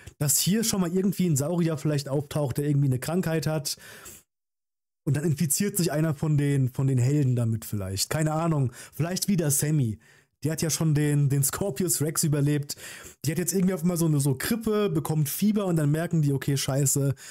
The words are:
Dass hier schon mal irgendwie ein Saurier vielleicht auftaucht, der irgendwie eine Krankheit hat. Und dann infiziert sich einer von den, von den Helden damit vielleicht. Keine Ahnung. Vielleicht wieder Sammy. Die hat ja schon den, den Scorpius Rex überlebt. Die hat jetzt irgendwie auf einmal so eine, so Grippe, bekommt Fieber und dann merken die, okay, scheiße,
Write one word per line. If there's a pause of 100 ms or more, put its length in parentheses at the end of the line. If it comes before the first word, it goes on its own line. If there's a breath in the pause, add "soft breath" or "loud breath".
(180 loud breath)
Dass
hier
schon
mal
irgendwie
ein
Saurier
vielleicht
auftaucht,
der
irgendwie
eine
Krankheit
hat. (1300 loud breath)
Und
dann
infiziert
sich
einer
von
den,
von
den
Helden
damit
vielleicht.
Keine
Ahnung. (220 loud breath)
Vielleicht
wieder
Sammy. (440 soft breath)
Die
hat
ja
schon
den,
den
Scorpius
Rex
überlebt. (480 loud breath)
Die
hat
jetzt
irgendwie
auf
einmal
so
eine,
so
Grippe,
bekommt
Fieber
und
dann
merken
die,
okay,
scheiße, (140 loud breath)